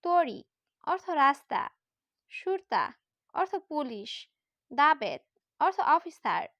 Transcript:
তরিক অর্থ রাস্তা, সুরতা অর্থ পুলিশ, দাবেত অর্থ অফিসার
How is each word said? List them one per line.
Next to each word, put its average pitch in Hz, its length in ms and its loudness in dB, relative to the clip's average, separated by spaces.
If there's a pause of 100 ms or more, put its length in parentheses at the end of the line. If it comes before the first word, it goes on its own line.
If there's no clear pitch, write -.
তরিক 349 420 0 (460)
অর্থ 370 140 -4 (180)
রাস্তা, 277 380 0 (680)
সুরতা 359 520 -4 (500)
অর্থ 370 200 -2 (140)
পুলিশ, 240 440 -6 (600)
দাবেত 254 500 2 (380)
অর্থ 381 180 0 (180)
অফিসার 220 480 -2 (160)